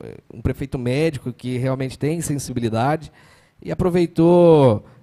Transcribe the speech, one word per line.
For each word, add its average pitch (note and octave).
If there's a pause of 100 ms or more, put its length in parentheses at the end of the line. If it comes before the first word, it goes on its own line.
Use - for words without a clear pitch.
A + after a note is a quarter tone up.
(320)
um A2+
prefeito C3+
médico C3
que B2
realmente C3
tem D#3+
sensibilidade C3 (500)
e F3
aproveitou E3+ (180)